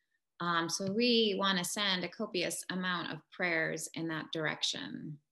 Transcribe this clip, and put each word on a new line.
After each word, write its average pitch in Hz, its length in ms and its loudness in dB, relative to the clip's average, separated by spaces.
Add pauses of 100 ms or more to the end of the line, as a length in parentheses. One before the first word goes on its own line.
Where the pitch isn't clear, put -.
(400)
Um, 170 280 2
so 190 240 -2
we 226 460 4
wanna 190 260 2
send 185 400 0
a 175 40 -2
copious 175 600 -2
amount 185 420 -2
of 160 100 -8 (120)
prayers 160 640 0
in 165 140 -4
that 160 260 -4
direction. 151 840 -2 (160)